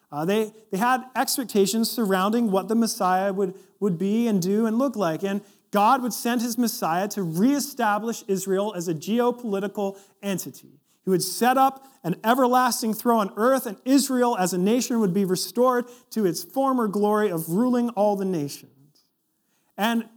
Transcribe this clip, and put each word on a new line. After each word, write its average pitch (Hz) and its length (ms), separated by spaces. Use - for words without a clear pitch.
uh, 147 140
they, 214 280
they 190 60
had 247 280
expectations 226 720
surrounding 208 640
what 185 160
the 220 80
Messiah 196 560
would, 190 220
would 190 180
be 208 300
and 202 140
do 202 240
and 220 120
look 240 180
like. 165 280
And 196 180
God 220 320
would 247 120
send 233 280
his 233 160
Messiah 196 520
to 208 120
reestablish 214 1040
Israel 190 480
as 175 120
a 165 80
geopolitical 202 1040
entity. - 560
He - 80
would 180 100
set 247 360
up 269 300
an 269 200
everlasting 247 720
throne 226 340
on 233 80
earth, 247 300
and 196 180
Israel 247 500
as 185 160
a 190 60
nation 226 420
would 185 140
be 202 120
restored 240 600
to 214 160
its 165 180
former 262 440
glory 208 420
of 165 200
ruling 240 420
all 208 240
the 196 100
nations. 151 480
And, 226 400